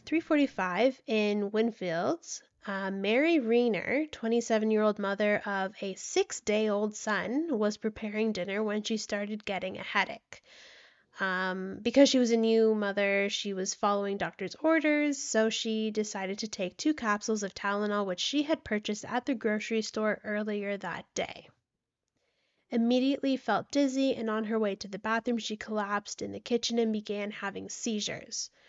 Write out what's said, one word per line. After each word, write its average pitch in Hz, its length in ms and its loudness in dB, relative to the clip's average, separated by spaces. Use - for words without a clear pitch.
three 320 160 0
forty-five 262 840 2
in 208 440 0
Winfield, 214 760 0
uh, 196 240 -4
Mary 240 500 2
Rayner, 240 680 2
twenty-seven-year-old 220 920 2
mother 208 460 0
of 196 360 -4
a 196 140 -6
six-day-old 214 1000 0
son, 220 640 -2
was 208 200 0
preparing 214 540 -2
dinner 208 300 -2
when 208 220 -2
she 226 120 0
started 208 480 -4
getting 190 320 -4
a 196 60 -10
headache. - 600 -2
Um, 185 600 -2
because 254 280 8
she 262 100 4
was 233 140 4
a 233 40 6
new 226 380 6
mother, 202 540 2
she 208 240 -4
was 190 200 -4
following 202 440 0
doctor's 180 400 -6
orders, 294 680 2
so 220 260 2
she 220 440 -2
decided 208 480 -4
to 220 80 -4
take 190 280 -6
two 302 160 2
capsules 214 520 -2
of 185 100 -8
Tylenol, 208 500 0
which 185 160 -4
she 285 220 0
had 311 220 -2
purchased 208 400 -4
at 240 200 -4
the 277 100 0
grocery 214 480 0
store 214 420 -2
earlier 208 540 -2
that 175 360 -8
day. - 340 -6
Immediately 254 640 2
felt - 340 -2
dizzy, 269 460 2
and 220 120 -4
on 220 160 0
her 220 140 0
way 208 160 0
to 196 140 -10
the 196 100 -8
bathroom, 226 400 0
she 214 180 -6
collapsed 208 640 -4
in 202 120 -6
the 202 80 -10
kitchen 233 400 0
and 220 120 2
began 208 380 -4
having 196 380 -8
seizures. - 840 -6